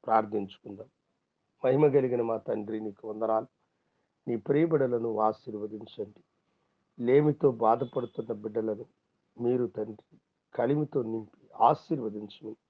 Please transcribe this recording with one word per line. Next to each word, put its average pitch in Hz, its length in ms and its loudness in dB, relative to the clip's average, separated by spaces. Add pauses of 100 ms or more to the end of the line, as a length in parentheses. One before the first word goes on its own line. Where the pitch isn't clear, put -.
ప్రార్థించుకుందాం. 107 800 -2 (760)
మహిమ 135 220 4
కలిగిన 127 360 2
మా 113 140 -2
తండ్రి, 107 440 -6
నీకు 107 280 -10
వందనాలు. 110 380 -2 (800)
నీ 117 80 0
ప్రియబిడలను 127 840 0
ఆశీర్వదించండి. 107 1000 -4 (800)
లేమితో 143 500 4
బాధపడుతున్న 117 800 0
బిడ్డలను 110 520 -4 (560)
మీరు, 123 260 0
తండ్రి, 110 520 -10 (360)
కలిమితో 143 480 0
నింపి 110 460 -8 (120)
ఆశీర్వదించమని 110 960 0 (140)